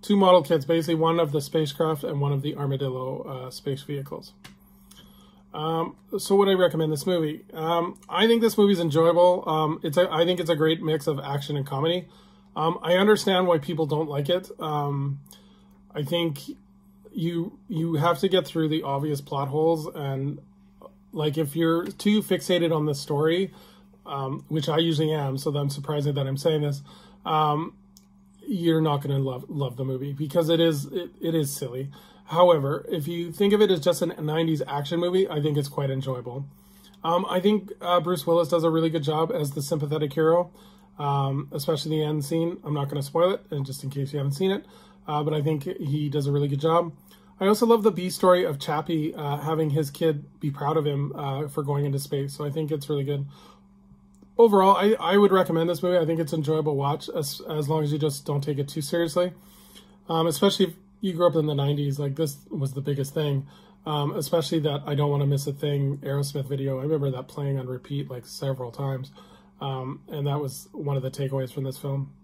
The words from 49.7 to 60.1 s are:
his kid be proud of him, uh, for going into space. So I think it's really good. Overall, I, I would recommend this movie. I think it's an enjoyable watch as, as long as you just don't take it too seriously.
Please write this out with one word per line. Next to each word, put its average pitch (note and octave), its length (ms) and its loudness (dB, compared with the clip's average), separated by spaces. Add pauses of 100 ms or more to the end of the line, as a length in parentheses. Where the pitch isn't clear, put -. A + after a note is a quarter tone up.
his C#3+ 200 0
kid D#3 360 0 (140)
be D3 100 -2
proud C#3+ 260 -2
of D3 100 0
him, C#3+ 300 -2
uh, C#3 320 -6
for D3 140 -4
going C#3+ 240 0
into C#3 120 -2
space. C#3 360 -6
So D3+ 100 -8
I D3 60 -4
think D3+ 200 -4
it's D3 200 -4
really C#3+ 140 -2
good. C#3+ 200 -4 (1120)
Overall, G3 400 8
I, G#3 240 4
I F3 160 2
would G3+ 160 8
recommend E3+ 380 2
this F3 120 -2
movie. F3+ 140 2
I E3+ 80 4
think D#3+ 160 0
it's E3 140 -4
an E3 60 -2
enjoyable D3+ 360 0
watch C#3+ 320 -2
as, - 400 -6
as D3+ 180 -4
long D#3 160 0
as D3 100 0
you D#3 60 -2
just C#3+ 280 -4
don't C#3+ 160 -2
take C#3+ 160 -4
it C#3 100 -4
too D#3 140 -8
seriously. F3 500 0 (800)